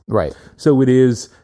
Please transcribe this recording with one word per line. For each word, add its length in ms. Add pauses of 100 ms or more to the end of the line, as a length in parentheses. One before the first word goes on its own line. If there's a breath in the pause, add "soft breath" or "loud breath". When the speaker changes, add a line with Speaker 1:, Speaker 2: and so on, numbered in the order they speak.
Speaker 1:
Right. 260 (220 loud breath)
Speaker 2:
So 260
it 60
is, 400 (160 soft breath)